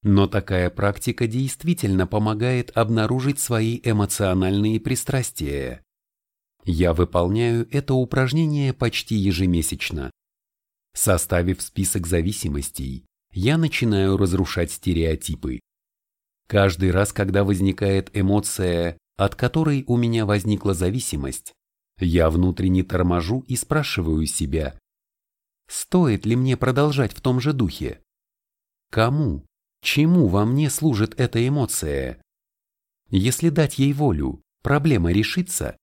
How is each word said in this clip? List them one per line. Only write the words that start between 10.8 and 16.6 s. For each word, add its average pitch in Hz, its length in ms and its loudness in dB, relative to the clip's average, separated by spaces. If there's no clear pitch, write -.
Составив 90 680 0
список 92 440 -4
зависимостей, 73 1000 -4
я 117 260 0
начинаю 104 580 2
разрушать 90 560 0
стереотипы. 80 880 -2
Каждый 95 420 2